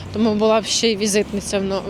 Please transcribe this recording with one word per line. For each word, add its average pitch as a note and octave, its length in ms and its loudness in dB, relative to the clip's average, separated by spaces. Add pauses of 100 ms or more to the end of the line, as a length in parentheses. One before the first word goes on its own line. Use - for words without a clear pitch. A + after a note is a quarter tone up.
(120)
Тому G#3+ 220 2
була A3 260 4
б G3+ 40 -4
ще - 240 0
й A3 80 0
візитниця G3+ 600 -2
в G3 60 -2
но-, F#3+ 260 -2